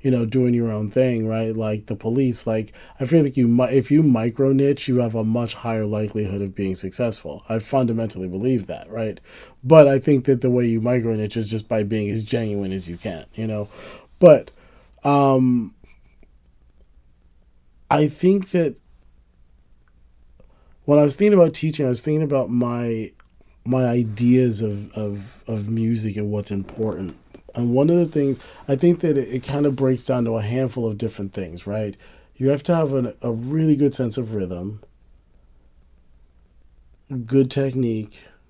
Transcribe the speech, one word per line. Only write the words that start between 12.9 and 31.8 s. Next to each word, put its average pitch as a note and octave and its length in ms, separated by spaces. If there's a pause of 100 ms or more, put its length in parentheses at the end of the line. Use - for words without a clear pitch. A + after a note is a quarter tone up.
can, E2+ 260 (100)
you A2+ 120
know? G#2+ 220 (500)
But, - 320 (540)
um, C3 720 (2250)
I D3+ 180
think F#3 420
that E3 260 (2000)
when C#3+ 140
I D3 40
was C#3+ 140
thinking G#3 220
about E3 160
teaching, D3+ 320
I - 20
was B2 140
thinking D#3 200
about C3+ 280
my, A#2+ 640 (520)
my B2+ 200
ideas A#2+ 760
of, G#2 320
of, G#2 540
of G#2+ 240
music A2+ 460
and G#2 140
what's G#2 200
important. G2 680 (400)
And A#2+ 160
one C#3 160
of E3+ 100
the F3 80
things, C#3+ 340 (260)
I C#3 80
think E3+ 260
that D#3 160
it, B2 120
it B2 160
kind C#3+ 200
of C#3 120
breaks C3 260
down B2 220
to A2+ 140
a G#2+ 40
handful B2 460
of G#2 100
different G#2 340
things, F2 360
right? G#2 280 (380)